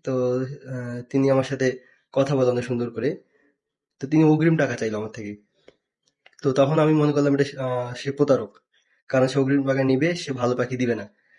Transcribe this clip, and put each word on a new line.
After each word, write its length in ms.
তো, 380
আহ, 600
তিনি 280
আমার 140
সাথে 340
কথা 240
বলে 140
অনেক 140
সুন্দর 260
করে। 260
তো 80
তিনি 160
অগ্রিম 340
টাকা 180
চাইলো 220
আমার 120
থেকে। 260
তো 80
তখন 280
আমি 140
মনে 180
করলাম 240
এটা, 280
আহ, 300
সে 180
প্রতারক, 460
কারণ 200
সে 120
অগ্রিম 280
টাকা 160
নিবে, 320
সে 180
ভালো 220
পাখি 220
দিবে 180
না। 120